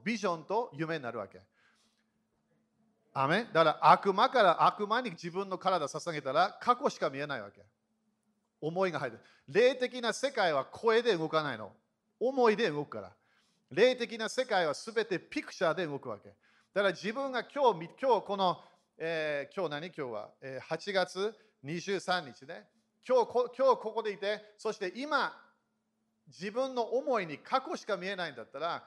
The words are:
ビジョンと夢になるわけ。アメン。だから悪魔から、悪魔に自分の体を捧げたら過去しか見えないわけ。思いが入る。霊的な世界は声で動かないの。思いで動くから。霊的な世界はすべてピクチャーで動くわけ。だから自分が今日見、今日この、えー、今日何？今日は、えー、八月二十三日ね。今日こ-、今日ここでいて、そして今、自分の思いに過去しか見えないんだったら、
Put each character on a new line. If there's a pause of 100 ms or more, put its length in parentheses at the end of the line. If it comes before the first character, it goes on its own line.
ビ
ジ
ョ
ン
と
夢
に
な
る
わ
け。 (1700)
ア
メ
ン。
だ
か
ら
悪
魔
か
ら、
悪
魔
に
自
分
の
体
を
捧
げ
た
ら
過
去
し
か
見
え
な
い
わ
け。 (1000)
思
い
が
入
る。 (280)
霊
的
な
世
界
は
声
で
動
か
な
い
の。 (480)
思
い
で
動
く
か
ら。 (600)
霊
的
な
世
界
は
す
べ
て
ピ
ク
チ
ャ
ー
で
動
く
わ
け。 (440)
だ
か
ら
自
分
が
今
日
見、 (120)
今
日
こ
の、 (380)
え
ー、
今
日
何？
今
日 (100)
は、 (120)
え
ー、
八
月 (300)
二
十
三
日
ね。 (400)
今
日
こ-、
今
日
こ
こ
で
い
て、
そ
し
て
今、 (920)
自
分
の
思
い
に
過
去
し
か
見
え
な
い
ん
だ
っ
た
ら、